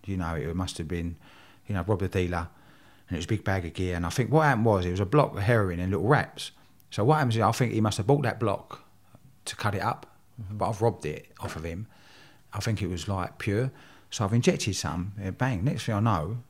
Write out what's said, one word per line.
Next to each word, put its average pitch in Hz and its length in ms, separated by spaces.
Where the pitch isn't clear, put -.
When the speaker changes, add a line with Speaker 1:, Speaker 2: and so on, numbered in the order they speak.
Speaker 1:
you 98 120
know, 82 180
it 80 200
must 90 240
have 80 100
been, 85 280
you 107 80
know, 87 120
robbed 98 160
a 92 60
dealer, 87 400
and 85 80
it - 20
was 87 60
a - 40
big 107 160
bag 95 200
of 80 80
gear. 90 240
And 85 80
I 85 60
think 113 200
what 156 120
happened 120 240
was, 98 180
it 90 60
was 92 100
a 98 60
block 143 280
of 101 80
heroin 98 380
and 95 100
little 95 160
wraps. - 440
So 104 140
what 151 120
happens 123 200
is, 113 60
I 104 100
think 113 200
he 110 80
must 107 160
have 101 100
bought 143 160
that 113 180
block - 420
to - 100
cut 104 180
it 92 80
up, - 240
Speaker 2:
Mm-hmm. 104 180
Speaker 1:
but 95 100
I've 107 140
robbed 104 240
it 76 220
off - 160
of 80 80
him. 85 220
I 101 80
think 110 220
it 87 60
was, 87 200
like, 95 300
pure. 117 320
So - 120
I've 101 120
injected 117 420
some, 90 420
and 95 200
bang, 123 260
next 139 220
thing 113 80
I 101 60
know 104 360